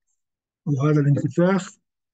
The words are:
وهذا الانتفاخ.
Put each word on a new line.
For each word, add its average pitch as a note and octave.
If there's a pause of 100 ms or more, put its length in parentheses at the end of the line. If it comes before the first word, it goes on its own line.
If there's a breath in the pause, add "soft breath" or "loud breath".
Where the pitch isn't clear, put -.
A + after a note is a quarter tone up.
(680)
وهذا D3
الانتفاخ. E3+ (440)